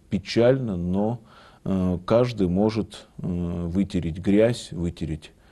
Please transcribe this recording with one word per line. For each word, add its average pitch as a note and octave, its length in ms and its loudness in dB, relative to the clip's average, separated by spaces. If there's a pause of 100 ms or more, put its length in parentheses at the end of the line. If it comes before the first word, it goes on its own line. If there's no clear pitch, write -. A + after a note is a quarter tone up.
(100)
печально, A#2 640 2
но, G2+ 440 -2 (440)
э, F#2 420 0
каждый A2 420 2
может, G#2 600 0 (100)
э, - 80 -8 (420)
вытереть F2 500 -2
грязь, G2+ 540 2
вытереть E2+ 600 -6 (200)